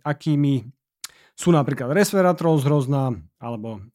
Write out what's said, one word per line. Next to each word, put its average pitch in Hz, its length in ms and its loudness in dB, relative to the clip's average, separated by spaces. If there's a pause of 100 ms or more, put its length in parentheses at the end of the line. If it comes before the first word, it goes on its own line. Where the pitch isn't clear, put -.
akými 143 640 0 (680)
sú - 160 0
napríklad 135 400 2
resveratrol 180 720 2
z 143 80 0
hrozna 135 400 0 (320)
alebo 113 400 -10 (120)